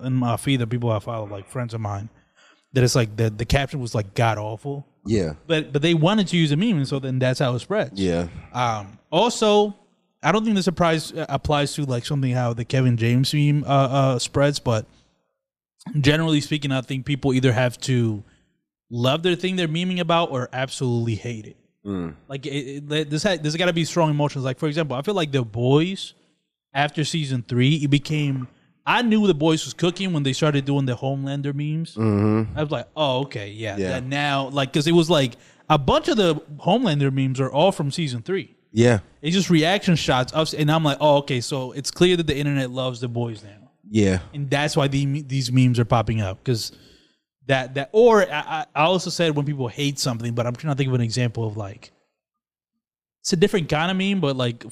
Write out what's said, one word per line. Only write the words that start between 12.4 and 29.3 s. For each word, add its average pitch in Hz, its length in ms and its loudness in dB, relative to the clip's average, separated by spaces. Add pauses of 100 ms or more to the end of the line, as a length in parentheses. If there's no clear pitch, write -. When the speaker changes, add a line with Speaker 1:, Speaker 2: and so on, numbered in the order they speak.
Speaker 1:
the 117 100 -6
Kevin 127 320 2
James 120 360 2
meme, 147 320 2
uh, - 40 -6
uh, 135 500 2
spreads, 143 400 0
but 110 260 0 (1160)
generally 151 400 2
speaking, 143 320 -4
I 131 80 -2
think 131 260 -8
people 139 260 -2
either 127 200 4
have 123 300 0
to 113 420 0 (680)
love 127 320 0
their 175 140 2
thing 185 200 -4
they're 175 120 0
memeing 180 320 -2
about 170 300 2
or 127 220 -4
absolutely 120 640 -2
hate 110 320 -8
it. - 100 -20 (280)
Speaker 2:
Mm. 90 300 -6 (140)
Speaker 1:
Like, 135 180 -10
it, 143 440 -8
it, 151 200 -2
this 151 120 -2
ha-, 190 180 0
there's 151 160 -2
gotta 175 160 2
be 165 120 0
strong 160 260 2
emotions. 147 340 0
Like, 131 140 -4
for 160 80 -2
example, 147 300 -2
I 139 60 -4
feel 208 120 -2
like 165 160 0
The 135 140 0
Boys, 135 680 0 (600)
after 147 300 0
season 135 420 -2
three, 127 300 2
it 143 120 -2
became, 143 600 0 (360)
I 190 180 2
knew 214 240 4
The 180 80 4